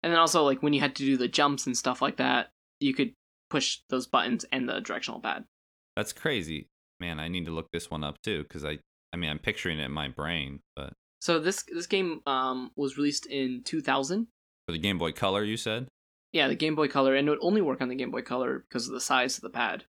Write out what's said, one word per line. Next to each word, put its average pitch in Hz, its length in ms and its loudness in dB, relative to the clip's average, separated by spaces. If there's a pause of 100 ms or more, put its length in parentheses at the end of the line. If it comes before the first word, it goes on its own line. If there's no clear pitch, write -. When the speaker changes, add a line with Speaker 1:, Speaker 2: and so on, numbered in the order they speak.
Speaker 1:
And 170 100 2
then 165 60 8
also, 165 240 6
like, 135 180 6
when 147 120 4
you 139 80 4
had 139 160 2
to 139 60 -4
do 135 140 4
the 123 100 2
jumps 147 380 2
and 123 100 -2
stuff 127 260 0
like 139 160 0
that, 131 320 2 (300)
you 139 140 2
could 131 200 0 (360)
push - 300 0 (100)
those 127 160 -2
buttons 117 460 2
and 127 180 -2
the - 120 -4
directional - 380 -6
pad. - 260 -4 (500)
Speaker 2:
That's - 180 -4
crazy. 82 540 -4 (320)
Man, 85 200 -6
I 80 80 -4
need 87 180 -4
to 82 60 -6
look 80 200 -6
this - 180 -6
one 76 140 -4
up 73 200 -6
too, 85 260 -4
'cause 73 140 -10
I, 76 160 -6 (340)
I 87 40 -6
mean, 82 140 -2
I'm 78 80 -4
picturing 87 400 -2
it 71 60 -2
in 65 60 -6
my 73 180 -4
brain, 71 500 -6 (160)
but 69 180 -10 (280)
Speaker 1:
So 165 180 0
this, 180 240 -2
this 170 240 -10
game, 180 380 -2
um, 131 500 -2
was 139 220 -4
released 143 280 0
in 131 380 -4
two 160 180 -4
thousand. 135 460 0 (400)
Speaker 2:
For 85 60 -4
the 80 60 -4
Game 92 180 0
Boy 82 140 2
Color, 101 320 0
you 107 140 -2
said? 117 300 -4 (460)
Speaker 1:
Yeah, 151 140 4
the - 80 0
Game 156 200 0
Boy 151 120 2
Color, 135 280 4
and 143 120 4
it 151 40 4
would 143 100 2
only 202 200 4
work 139 200 0
on 127 80 -2
the 127 60 -4
Game 127 160 -4
Boy 113 100 -4
Color 127 460 -4
because 117 200 -6
of - 60 -8
the 123 80 -6
size 131 360 2
of - 40 -12
the 95 80 -12
pad. 117 400 -4